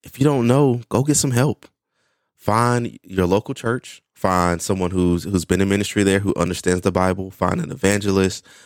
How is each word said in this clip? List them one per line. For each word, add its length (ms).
If 160
you 60
don't 240
know, 420
go 140
get 120
some 160
help. 360
Find 680
your 220
local 280
church. 480
Find 480
someone 300
who's, 340
who's 180
been 160
in 80
ministry 360
there, 160
who 160
understands 460
the 100
Bible. 400
Find 280
an 100
evangelist. 760